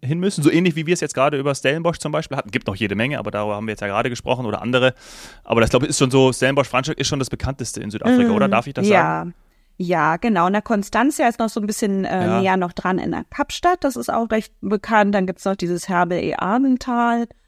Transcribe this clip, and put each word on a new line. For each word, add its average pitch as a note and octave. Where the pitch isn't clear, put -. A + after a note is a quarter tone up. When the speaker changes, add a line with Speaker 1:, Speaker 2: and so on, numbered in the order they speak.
Speaker 1:
hin D3
müssen? F#3
So C#3+
ähnlich E3+
wie D#3
wir F3
es E3+
jetzt D#3
gerade C#3+
über C#3
Stellenbosch D#3+
zum -
Beispiel D3+
hatten. A#2
Gibt -
noch G2
jede G2
Menge, B2+
aber G#2
darüber G#2
haben G#2+
wir A2
jetzt G#2
ja G#2
gerade A2
gesprochen B2
oder G#2
andere. B2
Aber A2+
das, A2
glaub A#2+
ich, G#2+
ist D3
schon C3
so, C3
Stellenbosch, C3+
Franschhoek C3+
ist C#3
schon C#3+
das B2+
bekannteste B2+
in G#2
Südafrika, A#3+
Speaker 2:
Mhm. A3
Speaker 1:
oder? G#3
Darf B2
ich C#3
das G3
Speaker 2:
Ja. F#3+
Speaker 1:
sagen? E3+
Speaker 2:
Ja, E3
genau. F#3
Na, G#3
Constantia A#3
ist A#3
noch A3+
so A3+
ein G#3
bisschen, G3
äh, F3+
Speaker 1:
Ja. F3+
Speaker 2:
näher F#3+
noch F3
dran F#3
in -
der -
Kapstadt. F4
Das C4+
ist A#3+
auch A3+
recht A3
bekannt. G#3
Dann F#3+
gibt's -
noch G3
dieses F3
Herbel F3
e D#3+
Arnental. A#3+